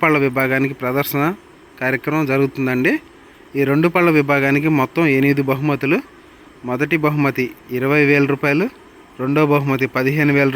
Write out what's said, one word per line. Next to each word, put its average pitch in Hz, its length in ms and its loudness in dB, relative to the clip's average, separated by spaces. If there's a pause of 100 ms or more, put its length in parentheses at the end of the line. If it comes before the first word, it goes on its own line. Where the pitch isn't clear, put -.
పళ్ళ 156 140 2 (100)
విభాగానికి 135 560 -2
ప్రదర్శన 139 400 -2 (600)
కార్యక్రమం 143 500 -2
జరుగుతుందండి. 135 640 0 (640)
ఈ 139 140 0
రెండు 156 240 2
పళ్ళ 175 140 4 (100)
విభాగానికి 143 500 0 (120)
మొత్తం 165 240 -2 (140)
ఎనిమిది 139 340 2
బహుమతులు. 143 440 -2 (720)
మొదటి 147 340 -2
బహుమతి 147 400 0 (340)
ఇరవై 135 220 0 (100)
వేల 143 220 4
రూపాయలు, 143 340 0 (560)
రెండో 143 200 0 (100)
బహుమతి 139 340 0 (100)
పదిహేను 143 420 0
వేల 139 180 2